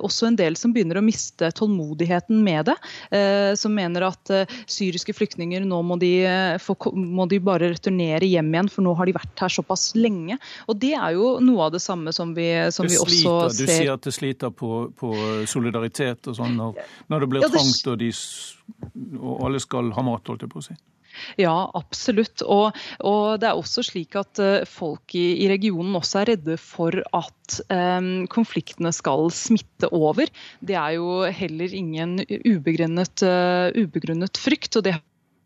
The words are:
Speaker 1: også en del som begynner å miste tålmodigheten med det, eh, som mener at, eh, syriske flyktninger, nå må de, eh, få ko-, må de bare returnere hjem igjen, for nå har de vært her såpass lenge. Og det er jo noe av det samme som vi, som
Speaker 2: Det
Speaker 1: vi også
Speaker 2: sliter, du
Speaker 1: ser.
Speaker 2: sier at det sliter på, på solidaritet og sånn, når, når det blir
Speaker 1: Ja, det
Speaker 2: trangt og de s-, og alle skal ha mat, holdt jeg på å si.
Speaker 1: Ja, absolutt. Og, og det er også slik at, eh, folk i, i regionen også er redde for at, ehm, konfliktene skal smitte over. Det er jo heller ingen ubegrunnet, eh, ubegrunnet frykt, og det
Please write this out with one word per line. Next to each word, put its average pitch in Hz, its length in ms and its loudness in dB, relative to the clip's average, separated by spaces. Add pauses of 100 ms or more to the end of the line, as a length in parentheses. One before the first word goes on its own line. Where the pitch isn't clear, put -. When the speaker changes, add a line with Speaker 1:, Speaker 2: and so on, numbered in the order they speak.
Speaker 1:
også 214 260 0
en 233 80 4
del 165 220 2
som 240 160 2
begynner 180 260 2
å 208 60 2
miste - 480 0
tålmodigheten 175 920 0
med 156 220 2
det, 285 100 2 (360)
eh, 202 440 4
som 214 180 0
mener 180 360 0
at, - 200 -8
eh, 190 200 2 (160)
syriske 185 500 -4
flyktninger, 185 480 -4
nå 180 200 0
må 175 160 0
de, 180 100 4 (160)
eh, 185 320 2
få - 180 -4
ko-, - 160 -4
må 180 380 0
de 202 100 4
bare 175 320 2
returnere 170 560 0
hjem 160 240 4
igjen, 185 180 2
for - 120 -2
nå 180 160 4
har 180 80 2
de 185 80 2
vært - 320 -4
her 180 40 2
såpass - 460 -2
lenge. 214 420 0 (300)
Og 214 120 -2
det 269 180 0
er 165 160 0
jo 226 260 2
noe 226 300 6
av - 20 -6
det 175 100 -2
samme 165 320 -4
som 170 220 -4
vi, 170 140 0 (220)
som 175 160 -2
Speaker 2:
Det 175 100 2
Speaker 1:
vi - 80 4
også - 100 2
Speaker 2:
sliter, 170 420 2
du 135 80 -2
Speaker 1:
ser. 165 120 2
Speaker 2:
sier 139 160 2
at 127 80 -8
det 135 120 -6
sliter 135 380 -4
på, 117 420 -6
på 117 200 -6 (340)
solidaritet 117 800 -2
og 120 80 -8
sånn, 120 220 -2
når, 113 180 -4 (340)
når 151 120 0
det 135 80 2
blir 135 120 2
Speaker 1:
Ja, 311 60 6
det 170 140 4
Speaker 2:
trangt 135 260 2
og 117 120 0
de 117 120 0
s-, - 440 -12 (680)
og 131 240 -6
alle 135 160 0
skal 120 320 -4
ha 127 80 -2
mat, 120 260 -2
holdt 110 140 -8
jeg - 80 -10
på - 100 -14
å - 140 -14
si. - 20 -18 (600)
Speaker 1:
Ja, 180 400 2
absolutt. - 720 -2
Og, 208 240 4 (320)
og 208 380 2
det 226 80 2
er 165 100 0
også 233 240 -4
slik - 320 -6
at, 196 240 -6
eh, 196 240 4
folk - 500 -10
i, 175 300 2
i 196 80 6
regionen 190 480 0
også 196 220 0
er 214 80 2
redde 160 280 0
for 170 380 -2 (160)
at, - 460 -6 (100)
ehm, 180 640 0
konfliktene 170 640 -2
skal 156 340 0
smitte - 600 0
over. 160 400 2 (320)
Det 185 160 -2
er 156 160 -2
jo 180 320 -2
heller 180 480 -4
ingen 170 400 -4 (320)
ubegrunnet, 165 800 2
eh, 180 560 2
ubegrunnet 165 560 -4
frykt, - 400 0
og 190 80 2
det 180 80 2 (500)